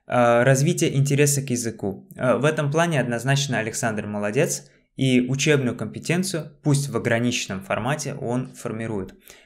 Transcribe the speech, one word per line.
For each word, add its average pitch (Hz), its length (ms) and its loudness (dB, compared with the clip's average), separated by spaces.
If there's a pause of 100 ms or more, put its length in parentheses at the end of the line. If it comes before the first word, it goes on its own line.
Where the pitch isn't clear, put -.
э, 120 360 4
развития 147 520 2
интереса 143 460 2
к - 80 -6
языку. 110 680 -6
Э, 120 220 2
в 127 80 0
этом 147 260 0
плане 160 300 0
однозначно 120 580 0
Александр 107 460 -4
молодец, 107 640 -2 (260)
и 127 260 4
учебную 139 540 0
компетенцию, 156 760 -4 (120)
пусть 143 260 2
в 113 80 -2
ограниченном 113 640 -2
формате, 143 500 -4
он 127 400 -6
формирует. 110 600 -8 (300)